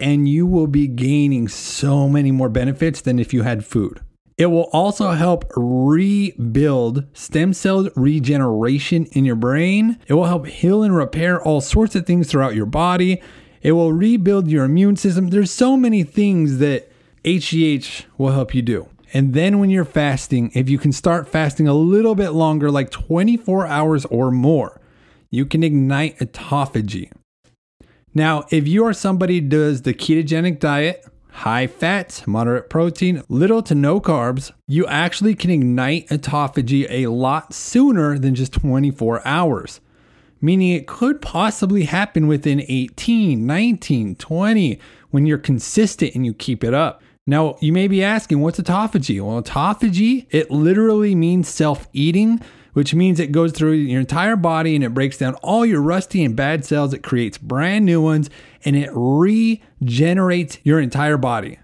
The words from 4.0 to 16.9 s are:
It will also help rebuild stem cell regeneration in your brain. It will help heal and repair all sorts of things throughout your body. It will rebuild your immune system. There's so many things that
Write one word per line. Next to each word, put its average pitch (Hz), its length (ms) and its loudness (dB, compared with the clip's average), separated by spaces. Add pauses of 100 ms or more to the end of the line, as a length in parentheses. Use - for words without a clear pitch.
It 165 80 4
will 170 260 0
also 196 380 0
help 170 440 0
rebuild 139 1600 0
stem 170 400 -2
cell 190 420 0
regeneration 135 1120 0
in 135 200 0
your 120 100 2
brain. 180 720 0
It 139 80 2
will 175 100 4
help 170 220 -2
heal 202 360 2
and 196 140 2
repair 165 460 0
all 151 180 0
sorts 214 340 0
of 180 120 -2
things 175 200 2
throughout 135 280 0
your 107 100 -2
body. 180 560 0 (400)
It 151 120 2
will 165 200 2
rebuild 196 560 2
your 151 160 2
immune 185 320 2
system. 185 320 0
There's 190 220 2
so 254 260 2
many 226 280 2
things 170 540 0
that 139 320 -2 (320)